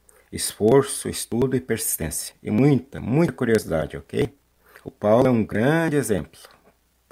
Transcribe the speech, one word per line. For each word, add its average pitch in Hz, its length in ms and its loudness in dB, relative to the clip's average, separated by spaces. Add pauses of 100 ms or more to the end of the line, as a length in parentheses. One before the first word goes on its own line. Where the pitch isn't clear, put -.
(320)
Esforço, 107 760 0
estudo 123 480 -2
e 127 40 0
persistência. - 840 -6
E - 80 -6
muita, 123 500 2
muita 135 320 0
curiosidade, 92 640 -2
ok? - 320 -4 (560)
O - 60 -14
Paulo 110 360 4
é 131 40 4
um 113 140 2
grande 147 520 0
exemplo. 104 420 -4 (720)